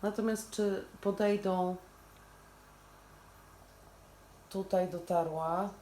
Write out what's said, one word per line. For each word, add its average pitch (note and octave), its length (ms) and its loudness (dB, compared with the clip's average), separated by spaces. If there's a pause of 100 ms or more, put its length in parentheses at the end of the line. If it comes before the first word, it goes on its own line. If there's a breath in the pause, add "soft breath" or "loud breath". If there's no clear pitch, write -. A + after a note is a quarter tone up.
Natomiast G#3+ 480 -2
czy G3 340 0 (160)
podejdą G3 760 2 (2750)
tutaj F#3 400 2
do F3 100 -6
tarła? E3 720 0 (120)